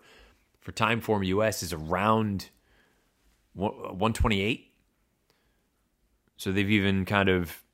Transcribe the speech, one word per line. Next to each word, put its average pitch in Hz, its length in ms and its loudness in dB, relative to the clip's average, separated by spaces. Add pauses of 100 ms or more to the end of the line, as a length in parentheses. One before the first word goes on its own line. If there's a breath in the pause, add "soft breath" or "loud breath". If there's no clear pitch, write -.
(600 soft breath)
for - 120 -16
Timeform 107 540 0
U 95 180 0
S 107 200 -2
is 85 100 -8
around 98 760 0 (1040)
one, 95 180 -4
one 104 420 -4
twenty-eight. 104 580 0 (1700)
So 98 140 -4
they've 98 180 0
even 98 360 2
kind 98 240 2
of, 90 340 0 (100)